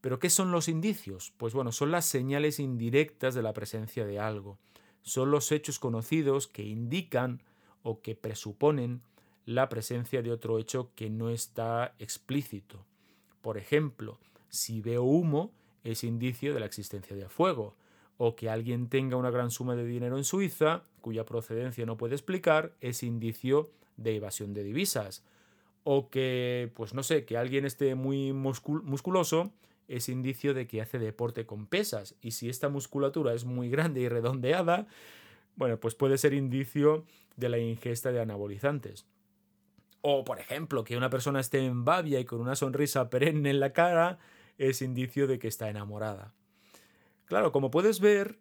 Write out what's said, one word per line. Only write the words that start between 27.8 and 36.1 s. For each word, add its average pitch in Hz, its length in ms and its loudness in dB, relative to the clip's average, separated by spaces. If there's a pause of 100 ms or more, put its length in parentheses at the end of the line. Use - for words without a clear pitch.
muy 135 380 -2
muscul-, 135 500 -2
musculoso, 170 680 0 (360)
es 123 220 -6
indicio 131 460 -2
de 127 100 -4
que 110 160 -6
hace 113 160 -6
deporte 117 480 -4
con 107 220 -12
pesas. 170 540 -2
Y 113 100 -8
si 117 180 -6
esta 143 200 -2
musculatura 139 640 0
es 117 100 -6
muy 123 240 -2
grande 139 320 2
y 123 80 2
redondeada, 135 800 2 (680)
bueno, 117 240 2
pues 113 140 0
puede 135 240 4